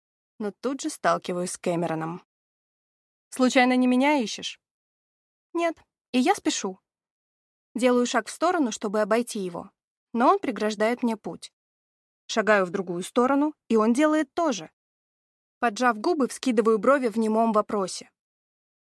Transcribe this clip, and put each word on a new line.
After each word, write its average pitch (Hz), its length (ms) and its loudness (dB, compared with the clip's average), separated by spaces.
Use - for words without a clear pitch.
Но 208 120 -6
тут 262 300 -6
же 302 100 -6
сталкиваюсь 180 640 -2
с - 60 -12
Кэмероном. 165 640 -4
«Случайно 254 460 4
не 254 100 2
меня 262 300 2
ищешь?» 214 440 -6
«Нет, 339 240 -2
и 247 60 2
я 294 160 4
спешу». 208 460 -6
Делаю 247 320 2
шаг 233 220 -2
в - 20 -12
сторону, 320 420 0
чтобы 214 280 -4
обойти 220 400 0
его, 175 300 -10
но 240 160 2
он 392 100 4
преграждает 214 640 -2
мне 226 140 0
путь. - 360 -14
Шагаю 208 380 2
в 180 60 -4
другую 180 320 -6
сторону, 277 520 2
и 226 80 2
он 220 160 4
делает 302 420 2
то 330 180 0
же. 170 180 -10
Поджав 240 380 0
губы, 285 300 0
вскидываю 220 500 0
брови 254 300 2
в 202 80 -6
немом 226 360 2
вопросе. 202 580 -2